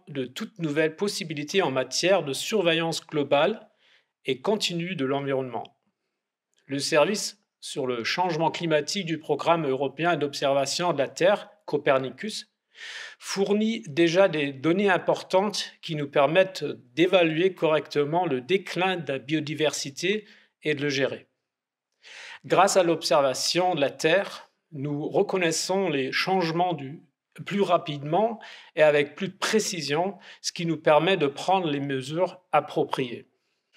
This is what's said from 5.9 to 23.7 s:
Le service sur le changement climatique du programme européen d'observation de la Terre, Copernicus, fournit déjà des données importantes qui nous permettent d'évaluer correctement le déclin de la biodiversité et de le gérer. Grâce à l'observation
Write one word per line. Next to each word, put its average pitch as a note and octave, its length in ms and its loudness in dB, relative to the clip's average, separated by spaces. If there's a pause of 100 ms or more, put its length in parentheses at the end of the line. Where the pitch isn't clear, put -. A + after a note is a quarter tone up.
Le C#3 140 -6
service E3 600 0 (200)
sur C3+ 260 -6
le A#2+ 160 -2
changement E3 480 0
climatique E3 540 -2
du D#3+ 140 -4
programme D#3 460 0
européen C#3+ 520 0
d'observation C#3 760 0
de D3 60 -2
la C3 100 0
Terre, F#3+ 420 2 (160)
Copernicus, C#3 840 -2 (680)
fournit G#3 680 0
déjà E3+ 400 4
des D3+ 240 0
données E3 380 2
importantes F#3 840 0 (100)
qui D#3 140 -8
nous C#3+ 140 -6
permettent D#3 560 2 (280)
d'évaluer F3 600 4
correctement D#3 720 0
le C3 160 -2
déclin F#3 560 -2
de C#3 160 -6
la C3+ 60 -4
biodiversité D3+ 1040 -2 (380)
et D3+ 120 0
de C3+ 60 -6
le D3 80 -2
gérer. C3+ 400 -4 (1120)
Grâce E3 320 4
à F#3+ 80 6
l'observation E3 920 2